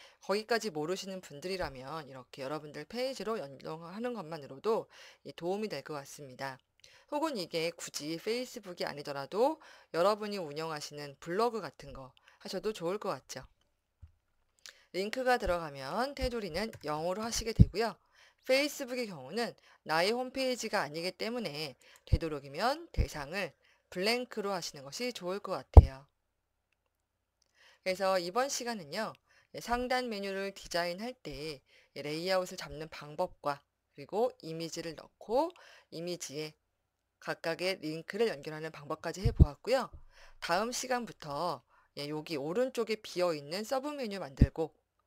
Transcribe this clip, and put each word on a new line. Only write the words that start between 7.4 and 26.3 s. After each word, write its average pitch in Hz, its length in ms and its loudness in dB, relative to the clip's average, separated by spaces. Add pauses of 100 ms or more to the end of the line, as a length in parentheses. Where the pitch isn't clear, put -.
굳이 - 520 -6
페이스북이 214 640 -4
아니더라도 147 760 2 (320)
여러분이 208 440 4
운영하시는 147 840 -6
블로그 220 400 0
같은 143 340 -10
거 127 200 -14 (260)
하셔도 202 320 -4
좋을 185 260 -2
것 208 120 -4
같죠. 131 360 -6 (1500)
링크가 240 440 2
들어가면 175 800 -2
테두리는 220 560 -2 (120)
영으로 160 380 -2
하시게 226 320 -2
되고요. 214 420 10 (500)
페이스북의 254 600 2
경우는 175 460 -4 (300)
나의 165 280 6
홈페이지가 254 720 0
아니기 160 300 -2
때문에 170 640 -4 (300)
되도록이면 165 840 0
대상을 151 640 -2 (380)
블랭크로 214 600 -2
하시는 165 320 -6
것이 233 300 -6
좋을 185 260 -4
것 196 120 -6
같아요. 135 560 8 (1800)